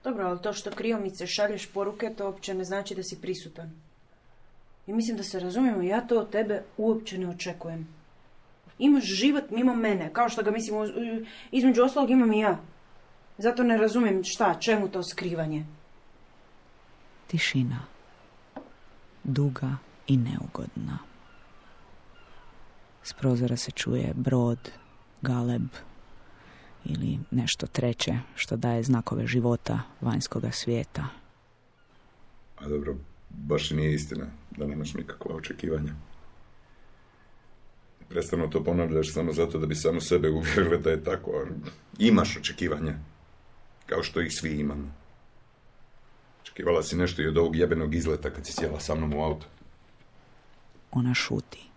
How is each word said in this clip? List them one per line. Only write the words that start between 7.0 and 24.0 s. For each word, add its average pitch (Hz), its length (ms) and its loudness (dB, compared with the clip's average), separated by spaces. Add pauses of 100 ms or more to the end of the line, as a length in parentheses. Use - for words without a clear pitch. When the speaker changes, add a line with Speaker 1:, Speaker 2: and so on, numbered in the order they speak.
Speaker 1:
ne 180 120 -2
očekujem. 165 580 -8 (920)
Imaš 277 260 6
život 247 460 2
mimo 247 240 2
mene, 196 380 0
kao 233 160 4
što 226 140 -2
ga, 208 80 2
mislim, 214 260 -2
u-, 214 60 0
u-, 226 420 -4 (260)
između 247 320 6
ostalog 262 260 4
imam 240 240 6
i 214 60 6
ja. 196 200 4 (800)
Zato 240 260 2
ne 233 140 6
razumijem 214 460 4
šta, 190 360 2
čemu 208 280 2
to 180 160 -4
skrivanje. 160 600 -4 (1600)
Speaker 2:
Tišina. 131 520 0 (1400)
Duga 135 520 0 (320)
i 135 100 6
neugodna. - 800 -4 (2000)
S - 100 -12
prozora 123 440 0
se - 140 -6
čuje 123 440 -2